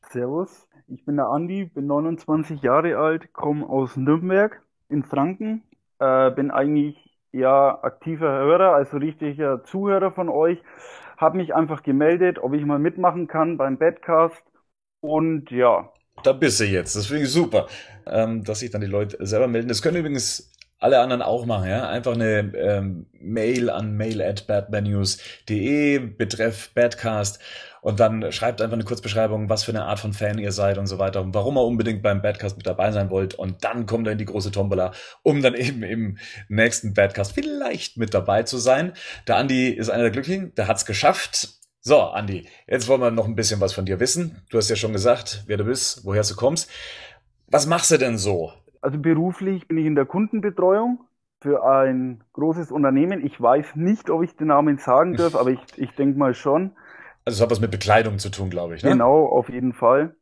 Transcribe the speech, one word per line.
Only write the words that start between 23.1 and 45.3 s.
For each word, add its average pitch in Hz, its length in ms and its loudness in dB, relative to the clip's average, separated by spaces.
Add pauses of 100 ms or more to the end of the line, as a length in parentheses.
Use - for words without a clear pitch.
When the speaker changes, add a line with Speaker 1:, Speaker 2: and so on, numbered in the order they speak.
Speaker 2:
Mail 117 480 0
an 107 280 -4
mail 110 240 -4
at 101 260 -4
batmannews 104 720 0 (300)
de, 139 500 2
Betreff 110 760 -4
Badcast, 113 680 0 (420)
und 104 180 -2
dann 110 320 2
schreibt 113 300 -4
einfach 113 140 -2
eine 110 80 -4
Kurzbeschreibung, 107 680 -2
was 110 140 0
für - 80 -6
eine 104 140 -4
Art 101 140 -4
von 107 140 -6
Fan 104 240 -4
ihr 101 140 -4
seid 98 260 0
und 101 100 -4
so 95 120 -6
weiter 98 220 0
und 92 120 -6
warum 113 240 0
ihr 127 60 4
unbedingt 113 400 0
beim 101 180 2
Badcast 104 360 -4
mit - 100 -8
dabei 92 240 0
sein 101 180 -2
wollt. 95 260 -2
Und 95 280 -8
dann 117 220 -4
kommt 113 220 -2
er 107 60 -2
in 107 40 -4
die 107 80 -4
große 98 260 -4
Tombola, 98 400 -2 (320)
um 143 180 2
dann 127 140 4
eben 123 280 -4
im 104 340 -4 (320)
nächsten 110 440 2
Badcast 98 400 2
vielleicht 285 640 -6
mit 107 160 -4
dabei 98 300 2
zu 127 140 -6
sein. 131 360 2 (340)
Der 113 100 2
Andi 127 320 2
ist 110 200 -4
einer 113 140 0
der 113 80 2
Glücklichen, 170 440 -4
der 98 120 -2
hat's - 180 0
geschafft. - 640 0 (320)
So, 131 200 6
Andi, 95 460 -4 (200)
jetzt 120 220 -2
wollen 131 120 4
wir 120 100 2
noch 113 140 0
ein 113 100 -4
bisschen 104 260 0
was 95 120 0
von 98 120 -4
dir 95 160 -2
wissen. 165 480 -2
Du 117 80 0
hast 104 120 2
ja 113 60 0
schon 110 160 -2
gesagt, 104 560 0